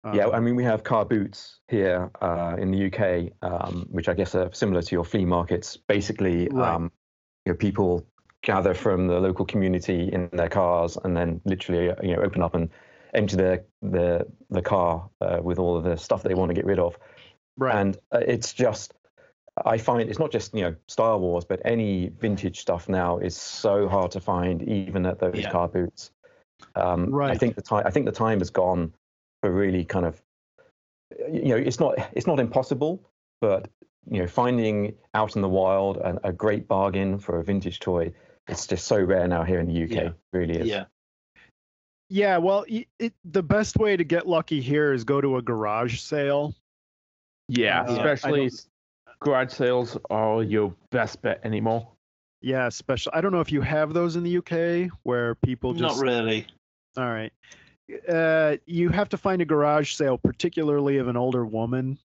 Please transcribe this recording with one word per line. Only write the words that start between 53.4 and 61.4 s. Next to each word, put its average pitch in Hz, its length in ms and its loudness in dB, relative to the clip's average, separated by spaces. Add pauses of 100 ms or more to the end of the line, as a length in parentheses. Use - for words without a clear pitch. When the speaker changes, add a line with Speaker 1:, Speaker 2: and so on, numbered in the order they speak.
Speaker 2:
if 156 100 -2
you 147 100 0
have 151 320 0
those 170 240 0
in 175 60 -2
the 175 80 -2
U 175 120 0
K 170 480 -2 (120)
where 120 320 0
people 127 400 -2
Speaker 3:
Not 165 160 0
Speaker 2:
just 123 120 -2
Speaker 3:
really. 113 440 0 (500)
Speaker 2:
All 131 140 -4
right. 110 220 -6 (760)
Uh, 160 480 2 (100)
you 170 220 2
have 196 220 2
to 196 60 -4
find 185 260 0
a - 20 2
garage 147 500 2
sale, 135 240 2
particularly 147 800 0
of 127 80 0
an 123 100 -2
older 123 300 0